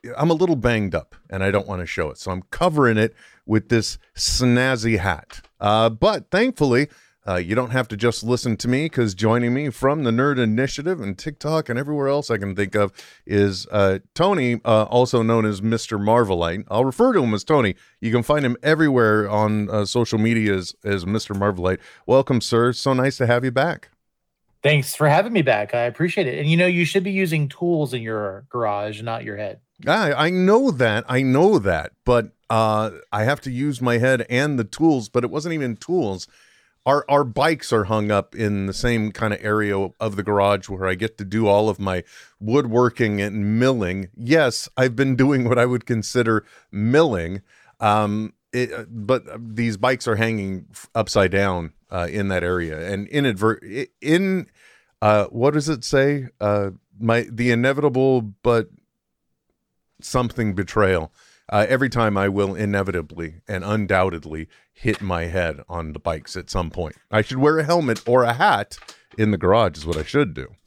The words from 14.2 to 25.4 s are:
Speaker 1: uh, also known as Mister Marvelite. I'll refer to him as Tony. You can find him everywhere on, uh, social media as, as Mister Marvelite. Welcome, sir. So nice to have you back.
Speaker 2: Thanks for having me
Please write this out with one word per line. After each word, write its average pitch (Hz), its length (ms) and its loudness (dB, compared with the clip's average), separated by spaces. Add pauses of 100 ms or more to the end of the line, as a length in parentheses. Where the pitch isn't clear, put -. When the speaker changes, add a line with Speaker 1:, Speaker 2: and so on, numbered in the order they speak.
Speaker 1:
uh, 110 220 4
also 123 380 2
known 113 240 2
as 101 160 -4
Mister 110 360 -2
Marvelite. 101 720 2
I'll 110 140 2
refer 226 300 2
to 165 80 4
him 117 100 0
as 104 120 -4
Tony. 123 320 2 (240)
You 110 120 -2
can 120 100 2
find 147 220 0
him 120 180 -2
everywhere 123 640 4
on, 104 440 0
uh, 104 160 -2
social 117 320 -2
media 110 360 2
as, 90 200 -6 (100)
as 98 220 -2
Mister 104 260 -4
Marvelite. 95 460 -2 (280)
Welcome, 131 360 2
sir. 120 320 2
So - 180 -2
nice 131 260 0
to 123 80 0
have 120 160 2
you 131 80 -2
back. 139 380 -2 (760)
Speaker 2:
Thanks 143 320 0
for 151 140 2
having 196 240 2
me 190 100 2